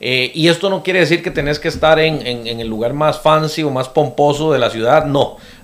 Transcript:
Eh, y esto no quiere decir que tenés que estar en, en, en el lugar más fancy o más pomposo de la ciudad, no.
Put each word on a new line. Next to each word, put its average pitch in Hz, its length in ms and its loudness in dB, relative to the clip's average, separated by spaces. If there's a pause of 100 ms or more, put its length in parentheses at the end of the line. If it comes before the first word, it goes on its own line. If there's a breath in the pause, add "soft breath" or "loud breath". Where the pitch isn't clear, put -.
Eh, 127 340 0
y 165 140 2
esto 170 200 0
no 190 140 -2
quiere 185 160 0
decir 170 240 2
que - 80 -6
tenés 147 300 -2
que 170 80 -6
estar 156 320 2
en, 156 260 0
en, 120 220 -6
en 117 120 -6
el 113 60 -6
lugar 113 260 -2
más 147 280 0
fancy 156 420 2
o 147 80 0
más 127 180 -4
pomposo 143 640 0
de 135 60 2
la 120 100 2
ciudad, 120 380 2
no. 143 300 0 (280 loud breath)